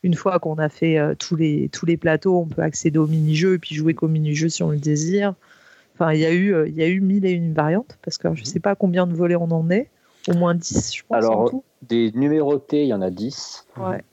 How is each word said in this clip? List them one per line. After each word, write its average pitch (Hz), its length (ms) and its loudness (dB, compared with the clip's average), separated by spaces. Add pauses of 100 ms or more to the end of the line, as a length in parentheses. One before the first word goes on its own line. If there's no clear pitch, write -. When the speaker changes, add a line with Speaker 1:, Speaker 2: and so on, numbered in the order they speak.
Speaker 1:
une 180 100 2
fois 180 240 0
qu'on 160 220 -2
a 151 100 0
fait, 160 300 2
euh, 147 180 0
tous - 180 -4
les, 147 340 0
tous - 180 -6
les 165 100 2
plateaux, 170 400 0
on 170 80 0
peut 160 160 -6
accéder 160 380 0
aux 156 80 2
mini-jeux 156 480 2
et - 20 -4
puis 165 160 -10
jouer 156 220 0
qu'aux 160 140 -2
mini-jeux 156 400 0
si - 120 -6
on 165 80 0
le 151 80 0
désire. 160 560 0 (640)
Enfin, 160 180 0
il 156 60 2
y 160 60 2
a 160 60 2
eu, 190 220 2
euh, 156 140 2
il 156 80 -8
y 160 80 0
a 160 40 2
eu 185 120 2
mille 196 260 2
et 185 60 2
une 170 220 0
variantes, 160 500 0
parce - 160 -8
que 175 160 -4
je 131 60 -12
Speaker 2:
Mhm. - 40 -14
Speaker 1:
sais - 140 -6
pas 202 160 0
combien 180 320 0
de 170 60 -2
volets 175 240 0
on 170 120 -2
en 165 220 0
est. 220 180 0 (380)
Au 175 80 2
moins 175 180 2
dix, - 420 -2
je - 120 -12
pense, - 100 0
Speaker 3:
Alors, 113 220 2
Speaker 1:
en 117 100 2
tout. 262 140 -6 (180)
Speaker 3:
des 117 320 0
numérotés, 147 720 0
il 139 60 2
y 113 40 0
en 98 80 -2
a 92 80 -2
dix. 104 560 -10 (100)
Speaker 1:
Ouais. 185 380 -6